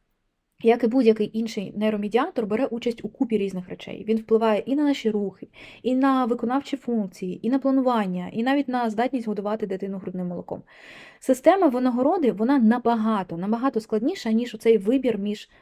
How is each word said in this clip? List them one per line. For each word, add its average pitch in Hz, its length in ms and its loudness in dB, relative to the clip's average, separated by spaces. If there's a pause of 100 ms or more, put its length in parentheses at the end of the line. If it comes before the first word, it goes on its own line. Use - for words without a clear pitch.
(640)
як 233 220 4
і - 20 4
будь-який 220 520 2
інший 220 380 -6
нейромедіатор, 214 720 0
бере 220 200 0
участь 233 380 -4
у 214 40 -10
купі 226 300 -2
різних 185 300 -6
речей. - 400 -12
Він 220 80 2
впливає 220 500 2
і 269 100 0
на 294 80 2
наші 269 260 0
рухи, 202 380 -4 (340)
і 254 120 0
на 262 300 2
виконавчі 240 520 -2
функції, 196 720 -6
і 233 40 0
на 269 80 2
планування, 233 720 0
і 226 100 -4
навіть 277 260 0
на 247 220 -2
здатність 240 360 -2
годувати 208 400 -4
дитину 190 320 -6
грудним 185 280 -6
молоком. 180 360 -8 (580)
Система 339 460 4
винагороди, 254 640 2
вона 233 260 2
набагато, 220 760 2
набагато 226 440 -2
складніша, 220 520 -2
ніж 240 220 -2
оцей 226 240 4
вибір 226 400 0
між 208 320 -6 (120)